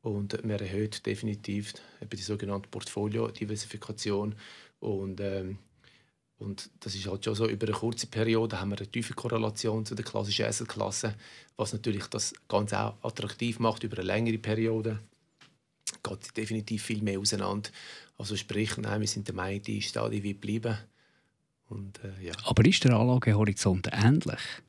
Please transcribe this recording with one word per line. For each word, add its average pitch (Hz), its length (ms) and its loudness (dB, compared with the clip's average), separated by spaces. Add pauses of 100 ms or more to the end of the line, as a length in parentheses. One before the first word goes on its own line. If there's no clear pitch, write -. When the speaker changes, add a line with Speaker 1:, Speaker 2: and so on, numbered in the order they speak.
Speaker 1:
Und 101 420 -2
man 104 140 0
erhöht 101 480 -2
definitiv 104 680 -4 (260)
eben 104 120 -10
die 110 60 -6
sogenannte 98 520 -4
Portfoliodiversifikation. 107 1700 -4 (440)
Und, 98 400 -4
ähm, 98 380 -4 (800)
und 101 320 -8 (100)
das 98 140 -8
ist 98 140 -6
halt 98 180 -4
schon 110 80 2
so, 110 160 2
über 107 160 0
eine 104 100 0
kurze 117 300 -2
Periode 113 560 2
haben 98 80 0
wir 101 80 -2
eine 101 140 -8
tiefe 120 240 -4
Korrelation 110 680 0
zu 110 120 -6
der 113 100 -4
klassischen 107 400 0
Assetklasse, 107 720 -2 (420)
was 107 160 -2
natürlich 104 320 -2
das - 280 -4 (140)
Ganze 104 320 2
auch 107 220 0
attraktiv 113 560 -4
macht 113 260 2
über 110 140 -4
eine 92 80 -4
längere 110 320 2
Periode. 110 640 0 (1040)
Geht - 340 -8
definitiv 110 480 -2
viel 107 200 -2
mehr 98 160 0
auseinander. 101 500 0 (480)
Also 104 180 -4
sprich, 104 420 -2
nein, 107 240 -2
wir 104 60 0
sind 104 200 -4
der - 80 -6
Meinung, 98 260 -2
die 107 160 -4
ist - 180 -4
da, 110 140 2
die 104 140 -2
wird 101 180 -4
bleiben. 110 360 0 (920)
Und, 101 340 -10
äh, 95 220 -10
ja. 87 80 -6 (120)
Speaker 2:
Aber - 200 8
ist - 180 8
der 127 100 10
Anlagehorizont 104 1000 6
ähnlich 123 480 6 (300)